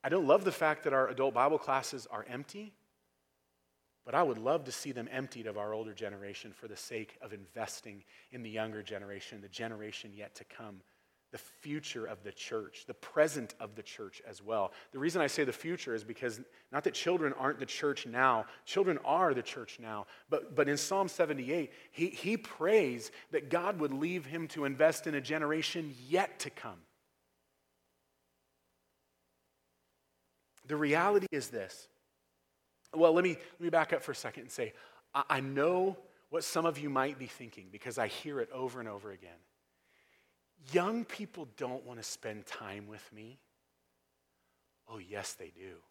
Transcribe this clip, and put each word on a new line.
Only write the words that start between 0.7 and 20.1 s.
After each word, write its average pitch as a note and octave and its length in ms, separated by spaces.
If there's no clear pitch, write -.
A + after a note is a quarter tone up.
that D3 80
our C3 160
adult C3 260
Bible C#3+ 240
classes C3+ 520
are G#2+ 180
empty, G3+ 440
but B2 120
I F3 60
would B2 160
love C#3+ 260
to C3 80
see - 180
them A#2+ 220
emptied C3 340
of G#2 120
our G#2+ 160
older A2 180
generation G2+ 600
for - 140
the G#2 100
sake A2 440
of G#2+ 120
investing G2+ 680
in B2 100
the A2 80
younger A2 320
generation, G2+ 580
the G2 80
generation G#2+ 640
yet G#2 240
to G2 80
come, G#2 360
the A2+ 60
future D3 680
of G2 180
the G2+ 80
church, - 540
the - 80
present D3+ 680
of A2 160
the G#2 80
church - 420
as G2 160
well. G#2 300
The C3+ 80
reason E3 240
I C#3+ 60
say D3+ 160
the B2 80
future D#3+ 420
is A2 80
because A2+ 380
not D3 120
that F#3+ 100
children E3 400
aren't C#3 260
the C3 60
church - 380
now, A#2+ 420
children E3+ 400
are D#3+ 280
the B2 100
church - 360
now, A2 280